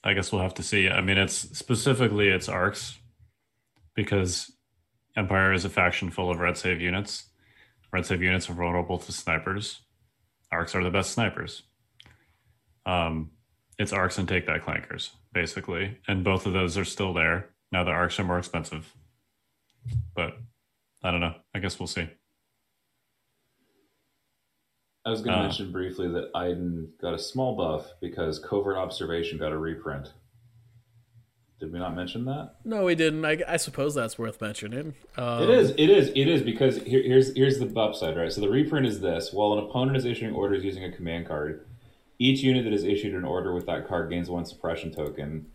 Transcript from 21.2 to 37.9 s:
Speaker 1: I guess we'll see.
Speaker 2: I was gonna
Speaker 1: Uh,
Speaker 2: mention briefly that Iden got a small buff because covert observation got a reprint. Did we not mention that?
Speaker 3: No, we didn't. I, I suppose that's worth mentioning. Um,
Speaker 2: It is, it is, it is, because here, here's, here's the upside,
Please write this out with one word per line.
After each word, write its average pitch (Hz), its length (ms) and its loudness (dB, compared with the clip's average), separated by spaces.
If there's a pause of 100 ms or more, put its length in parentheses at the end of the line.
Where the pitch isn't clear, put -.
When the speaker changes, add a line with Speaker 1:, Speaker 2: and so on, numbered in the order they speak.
Speaker 1:
I 98 60 -6
guess 92 200 -6
we'll 90 80 -8
see. 82 200 -6 (3000)
Speaker 2:
I 113 60 -4
was 107 100 -2
gonna 92 160 0
Speaker 1:
Uh, 92 60 2
Speaker 2:
mention 98 280 -4
briefly 92 380 -4
that 85 260 -4
Iden 87 680 -4
got 87 120 -2
a 82 60 -4
small 127 360 -2
buff 80 460 -4
because - 380 -4
covert 98 380 -2
observation 85 600 -4
got 76 140 -2
a 78 60 -4
reprint. 78 560 -8 (1500)
Did 85 140 -10
we 87 60 -6
not 87 160 -4
mention 90 300 -6
that? 143 380 -6
Speaker 3:
No, 214 220 0
we 175 100 4
didn't. 160 300 2
I, 156 220 0
I 170 100 0
suppose 143 360 -2
that's 117 240 -2
worth 110 220 -6
mentioning. 113 540 -6 (240)
Um, 120 260 0
Speaker 2:
It 202 60 6
is, 233 220 8
it 156 180 6
is, 190 200 8
it 139 180 4
is, 165 140 4
because 127 420 2
here, 127 200 4
here's, 131 320 6
here's 135 240 6
the 113 80 0 (100)
upside, - 380 0